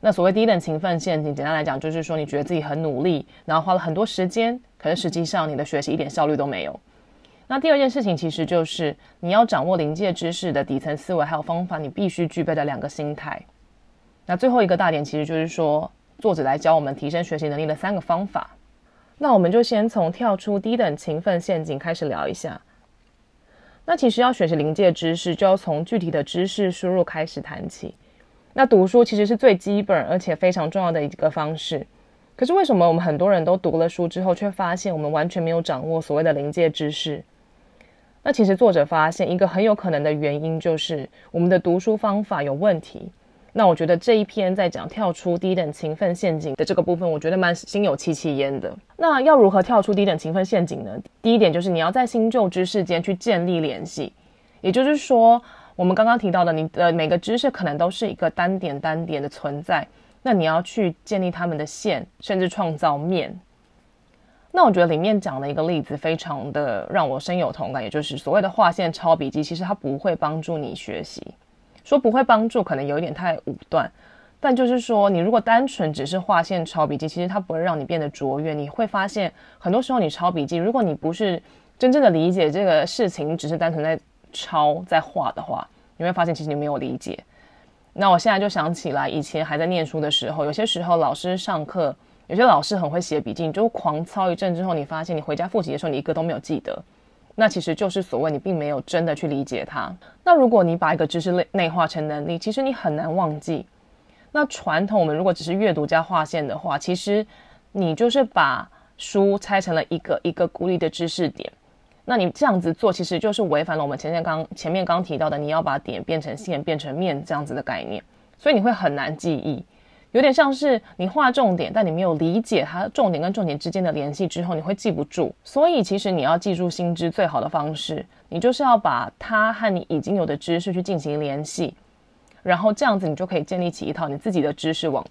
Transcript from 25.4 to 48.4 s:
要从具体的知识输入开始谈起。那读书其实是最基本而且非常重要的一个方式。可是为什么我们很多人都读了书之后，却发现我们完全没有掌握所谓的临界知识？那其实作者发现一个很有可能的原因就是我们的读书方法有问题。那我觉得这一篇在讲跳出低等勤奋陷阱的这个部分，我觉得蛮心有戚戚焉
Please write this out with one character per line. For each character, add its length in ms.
要 100
从 260
具 140
体 140
的 120
知 220
识 260
输 160
入 160
开 220
始 160
谈 260
起。 280
那 80
读 220
书 160
其 140
实 100
是 80
最 180
基 300
本 220
而 120
且 160
非 160
常 220
重 100
要 80
的 140
一 60
个 200
方 280
式。 280
可 80
是 80
为 100
什 100
么 140
我 60
们 100
很 140
多 120
人 140
都 140
读 200
了 120
书 180
之 140
后， 120
却 160
发 240
现 200
我 40
们 140
完 160
全 160
没 60
有 120
掌 240
握 160
所 140
谓 80
的 80
临 180
界 200
知 200
识？ 320
那 80
其 140
实 100
作 160
者 140
发 260
现 180
一 80
个 80
很 160
有 140
可 140
能 120
的 100
原 300
因 160
就 200
是 300
我 80
们 100
的 100
读 180
书 200
方 260
法 180
有 120
问 260
题。 320
那 160
我 80
觉 100
得 120
这 160
一 100
篇 320
在 140
讲 180
跳 240
出 260
低 160
等 200
勤 200
奋 220
陷 240
阱 160
的 80
这 100
个 80
部 140
分， 140
我 100
觉 100
得 80
蛮 160
心 300
有 100
戚 200
戚 240
焉 200